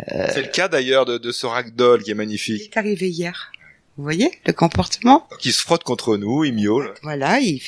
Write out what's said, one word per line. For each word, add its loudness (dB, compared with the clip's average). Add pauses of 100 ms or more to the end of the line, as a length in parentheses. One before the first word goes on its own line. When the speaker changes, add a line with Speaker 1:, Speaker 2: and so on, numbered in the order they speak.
(340)
Speaker 1:
C'est -2
le -8
cas -2
d'ailleurs 2
de, -2
de -6
ce -6
ragdoll 4
qui -8
est -2
magnifique. -4
Speaker 2:
Il -
est -8
arrivé -2
hier. -8 (460)
Vous -10
voyez 2 (160)
le 0
comportement ? 2 (140)
Speaker 1:
Qui 0
se 0
frotte 0
contre 0
nous, 0
il 0
miaule. 0
Speaker 2:
Voilà, 0
il, 0